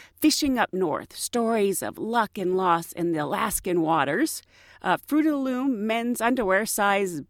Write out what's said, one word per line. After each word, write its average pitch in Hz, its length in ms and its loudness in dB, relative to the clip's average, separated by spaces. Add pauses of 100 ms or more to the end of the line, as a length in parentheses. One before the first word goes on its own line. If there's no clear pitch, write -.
(200)
Fishing 285 380 2
Up - 160 0
North, 165 420 -2
Stories 220 680 0
of 107 160 -8
Luck 220 400 -2
and 185 180 0
Loss 170 360 0
in 170 180 -2
the 160 80 0
Alaskan 185 640 -2
Waters. 156 600 0 (400)
Uh, 180 160 0
Fruit 302 300 0
of 311 60 2
the 285 40 -2
Loom 254 480 -2
men's 233 340 -2
underwear 220 460 2
size 202 640 0